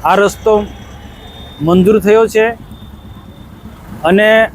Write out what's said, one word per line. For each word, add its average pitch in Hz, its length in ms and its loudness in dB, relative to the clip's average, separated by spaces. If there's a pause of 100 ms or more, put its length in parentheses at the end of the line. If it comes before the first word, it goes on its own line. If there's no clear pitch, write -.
આ 170 100 4
રસ્તો 208 520 2 (920)
મંજૂર 185 400 0
થયો 214 260 2
છે 220 200 0 (1600)
અને 214 500 4